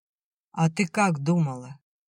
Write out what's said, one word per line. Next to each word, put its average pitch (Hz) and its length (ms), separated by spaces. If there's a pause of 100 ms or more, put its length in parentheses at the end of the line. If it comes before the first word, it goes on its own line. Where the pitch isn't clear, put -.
(520)
«А 165 180
ты 175 180
как 185 320
думала?» — 139 600 (300)